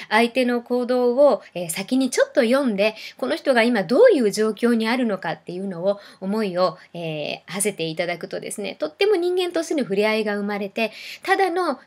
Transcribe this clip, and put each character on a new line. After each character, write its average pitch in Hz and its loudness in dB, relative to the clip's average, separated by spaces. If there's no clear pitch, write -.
相 233 4
手 254 0
の 240 -2
行 247 -2
動 247 2
を、 262 4
え 175 -6
ー、 165 -10
先 190 -4
に 262 2
ち 440 0
ょ - 4
っ - -18
と 294 2
読 254 2
ん 220 0
で、 208 0
こ 254 -6
の 277 -2
人 294 -2
が 233 4
今 226 2
ど 294 6
う 523 10
い 330 4
う 214 2
状 214 0
況 233 0
に 220 0
あ 240 0
る 254 0
の 202 -2
か 160 -6
っ 160 -8
て - -16
い 175 -8
う 196 -6
の 175 -8
を、 202 0
思 208 -2
い 180 -4
を、 175 0
え 160 -8
ー、 - -16
馳 202 -2
せ 202 -6
て 165 -4
い 160 -4
た 175 -4
だ 175 -6
く 165 -10
と 175 -10
で - -10
す - -10
ね、 190 -8
と 294 -6
っ 302 -10
て - 0
も 427 4
人 359 0
間 359 -2
と 339 -2
し 330 -6
て 349 -2
の 294 0
触 190 -2
れ 214 2
合 214 2
い 220 -2
が 208 -2
生 208 -4
ま 208 -4
れ 202 -6
て、 220 -4
た 381 0
だ 381 2
の 339 -2